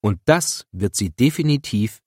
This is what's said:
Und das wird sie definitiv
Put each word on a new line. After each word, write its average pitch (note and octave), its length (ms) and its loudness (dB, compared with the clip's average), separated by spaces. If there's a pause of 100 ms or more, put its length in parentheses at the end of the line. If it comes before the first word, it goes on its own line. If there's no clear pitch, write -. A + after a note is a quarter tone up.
Und G#2 240 -2
das - 480 0
wird F#2+ 240 -4
sie F#2+ 140 -4
definitiv C#3 960 0